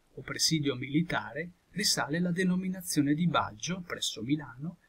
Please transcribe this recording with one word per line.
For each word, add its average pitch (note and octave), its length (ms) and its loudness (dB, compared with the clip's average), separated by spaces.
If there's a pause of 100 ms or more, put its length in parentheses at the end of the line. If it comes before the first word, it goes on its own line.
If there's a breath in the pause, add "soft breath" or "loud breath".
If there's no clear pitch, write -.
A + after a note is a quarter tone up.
(140)
o C3+ 80 -12
presidio C#3 520 2
militare, C3+ 760 -2 (200)
risale D#3+ 480 0
la F3+ 140 2
denominazione F#3 800 2
di E3+ 140 4
Baggio, C3 580 0
presso - 360 -6
Milano, C#3+ 560 -4 (100)